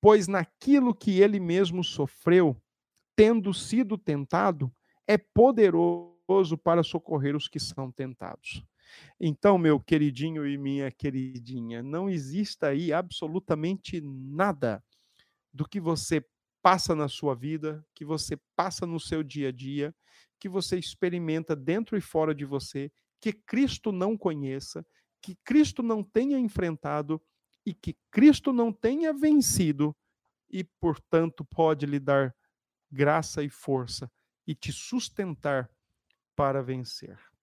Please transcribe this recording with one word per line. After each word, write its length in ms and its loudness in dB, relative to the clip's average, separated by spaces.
Pois 260 8
naquilo 680 2
que 240 0
ele 200 6
mesmo 440 0
sofreu, 720 2
tendo 380 4
sido 440 -2
tentado, 760 -2
é 120 2
poderoso 1500 2
para 200 4
socorrer 520 -4
os 120 -6
que 120 -10
são 320 -10
tentados." 720 -12
Então, 380 2
meu 240 4
queridinho 680 -2
e 100 -6
minha 320 -4
queridinha, 920 -8
não 260 -6
exista 580 -4
aí 260 0
absolutamente 1080 -4
nada 800 -4
do 140 -6
que 140 -10
você 440 -2
passa 340 2
na 140 -2
sua 260 -4
vida, 580 -8
que 120 -16
você 340 -6
passa 320 -4
no 100 -6
seu 260 -6
dia 260 -6
a 20 -8
dia, 420 -6
que 80 -14
você 300 -4
experimenta 760 -4
dentro 440 -2
e 40 0
fora 320 0
de 120 -6
você, 440 -6
que 140 -4
Cristo 580 -2
não 260 -2
conheça, 680 -6
que 220 -16
Cristo 400 2
não 180 0
tenha 380 0
enfrentado 840 -2
e 80 -4
que 240 -10
Cristo 440 6
não 180 2
tenha 400 0
vencido 840 2
e, 140 -6
portanto, 800 -2
pode 420 0
lhe 140 -2
dar 340 2
graça 540 0
e 60 -6
força 600 -6
e 100 -8
te 160 -10
sustentar 960 -6
para 280 0
vencer 560 -10